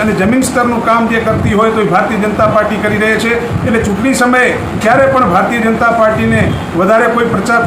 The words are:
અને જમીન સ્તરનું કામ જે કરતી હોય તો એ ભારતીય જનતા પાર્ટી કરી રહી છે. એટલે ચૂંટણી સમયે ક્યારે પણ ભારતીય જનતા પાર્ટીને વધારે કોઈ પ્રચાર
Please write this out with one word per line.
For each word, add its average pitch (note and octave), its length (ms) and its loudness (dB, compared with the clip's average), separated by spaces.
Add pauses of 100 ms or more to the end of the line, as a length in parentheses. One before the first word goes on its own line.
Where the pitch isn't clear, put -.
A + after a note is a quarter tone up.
અને G#3+ 180 0
જમીન A#3+ 280 2
સ્તરનું A#3+ 380 -2
કામ A3+ 240 2
જે A3+ 160 0
કરતી A3 320 0
હોય A3 180 2
તો A3 100 0
એ - 40 0
ભારતીય G3+ 340 0
જનતા G#3+ 300 0
પાર્ટી G#3 300 0
કરી G#3 180 0
રહી A3 220 0
છે. A#3 80 0 (320)
એટલે A3+ 220 0
ચૂંટણી G#3+ 340 0
સમયે B3 320 2 (320)
ક્યારે C4+ 300 4
પણ G#3+ 200 2
ભારતીય A#3 320 0
જનતા A3+ 320 0
પાર્ટીને A3 420 0 (360)
વધારે A3 400 2
કોઈ A#3 180 0
પ્રચાર A3+ 320 0